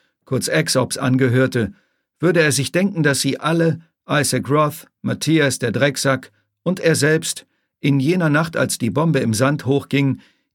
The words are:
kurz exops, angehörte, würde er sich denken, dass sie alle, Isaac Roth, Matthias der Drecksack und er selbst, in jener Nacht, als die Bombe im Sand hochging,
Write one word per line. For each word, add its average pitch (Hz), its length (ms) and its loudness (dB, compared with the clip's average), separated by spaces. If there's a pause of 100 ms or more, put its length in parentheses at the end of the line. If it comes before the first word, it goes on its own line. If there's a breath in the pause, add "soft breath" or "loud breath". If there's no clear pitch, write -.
(260 loud breath)
kurz - 240 -4
exops, 156 480 0
angehörte, 127 720 2 (480 soft breath)
würde 170 220 2
er 151 100 2
sich - 220 -2
denken, 175 280 0
dass 143 200 2
sie 139 180 -2
alle, 165 400 0 (300 loud breath)
Isaac 131 400 -2
Roth, 147 380 0 (140)
Matthias 147 560 0
der 117 140 -4
Drecksack 131 640 -2 (300)
und 185 180 -4
er 160 140 2
selbst, 156 520 -2 (320)
in 139 220 2
jener 165 260 0
Nacht, 160 300 0
als 123 200 -2
die 117 120 -2
Bombe 139 300 0
im 113 140 0
Sand 135 320 0
hochging, 139 540 0 (360 soft breath)